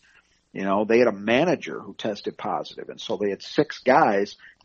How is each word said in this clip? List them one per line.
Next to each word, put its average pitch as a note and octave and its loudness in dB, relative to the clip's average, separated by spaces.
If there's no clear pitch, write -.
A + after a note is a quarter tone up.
You G2 -8
know, G2 0
they A2+ 6
had B2 6
a G#2+ 2
manager A2+ 0
who G2 -14
tested - -8
positive, D2 -8
and - -14
so G#2+ -6
they G2+ 0
had F#2+ -6
six - -2
guys B2 2